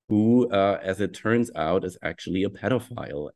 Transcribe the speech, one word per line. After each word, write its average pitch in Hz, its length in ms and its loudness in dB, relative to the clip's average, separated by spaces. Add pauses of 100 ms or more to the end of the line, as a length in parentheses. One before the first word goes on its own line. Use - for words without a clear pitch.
who, 117 420 4
uh, 98 340 2
as 95 160 -4
it 92 120 -2
turns 117 440 0
out, 82 280 0
is 90 160 -8
actually 87 440 -4
a 101 40 -2
pedophile. 101 880 -6